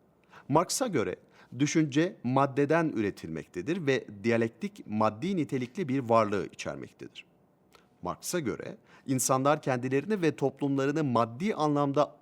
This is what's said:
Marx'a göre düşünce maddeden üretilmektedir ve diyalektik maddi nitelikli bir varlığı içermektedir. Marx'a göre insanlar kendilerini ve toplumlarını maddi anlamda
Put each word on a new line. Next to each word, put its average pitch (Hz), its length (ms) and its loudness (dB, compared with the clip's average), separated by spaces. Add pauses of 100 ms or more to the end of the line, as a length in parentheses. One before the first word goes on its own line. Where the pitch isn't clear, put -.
(500)
Marx'a 175 380 2
göre 110 280 -2 (440)
düşünce 156 640 2
maddeden 139 680 2
üretilmektedir 98 1000 -4
ve 135 180 2 (180)
diyalektik 117 640 -2
maddi 107 480 0
nitelikli 143 520 -4
bir 127 120 -2
varlığı 110 480 2
içermektedir. - 760 -12 (760)
Marx'a 87 380 -6
göre 107 380 -6 (300)
insanlar 139 540 2
kendilerini 139 600 0
ve 151 140 2
toplumlarını 139 680 0
maddi 120 520 0
anlamda 147 680 2